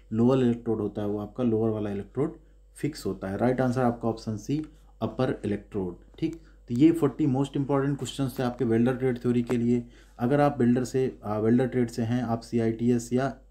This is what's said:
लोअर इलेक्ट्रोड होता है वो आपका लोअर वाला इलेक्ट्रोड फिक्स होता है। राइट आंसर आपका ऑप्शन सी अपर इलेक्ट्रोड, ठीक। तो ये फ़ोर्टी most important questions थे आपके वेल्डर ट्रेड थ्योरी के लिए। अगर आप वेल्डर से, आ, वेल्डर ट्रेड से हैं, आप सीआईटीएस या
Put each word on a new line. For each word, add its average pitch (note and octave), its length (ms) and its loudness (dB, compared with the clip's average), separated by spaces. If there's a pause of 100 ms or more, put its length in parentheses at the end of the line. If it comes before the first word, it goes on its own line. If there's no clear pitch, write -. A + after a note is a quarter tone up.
(120)
लोअर A#2+ 280 4
इलेक्ट्रोड A#2 420 0
होता G#2 200 -4
है G#2 60 -2
वो G#2 120 -4
आपका G#2 240 -6
लोअर A2+ 280 2
वाला G#2+ 180 -4
इलेक्ट्रोड B2 480 -6 (400)
फिक्स - 280 -6
होता F#2+ 240 -4
है। G2 80 -4
राइट B2 240 2
आंसर B2+ 200 0
आपका A#2+ 280 0
ऑप्शन A2 280 -6
सी C#3+ 240 -4 (400)
अपर B2+ 440 -2
इलेक्ट्रोड, G2+ 520 -6 (220)
ठीक। D#3+ 160 -4 (340)
तो B2 60 -4
ये D#3 160 8
फ़ोर्टी D3 360 0
most C#3 300 0
important C#3 420 0
questions B2+ 400 -6
थे C3 40 0
आपके B2 220 -2
वेल्डर A#2 320 4
ट्रेड B2 240 -2
थ्योरी B2 220 2
के B2 140 -2
लिए। A#2+ 280 2 (340)
अगर C#3 220 2
आप C#3+ 180 2
वेल्डर B2 240 4
से, C3 400 -2
आ, G#2 160 -4
वेल्डर A#2+ 280 4
ट्रेड A#2+ 220 0
से - 140 -6
हैं, A#2+ 200 0
आप A2+ 180 -2
सीआईटीएस A#2 720 0
या B2+ 200 0 (180)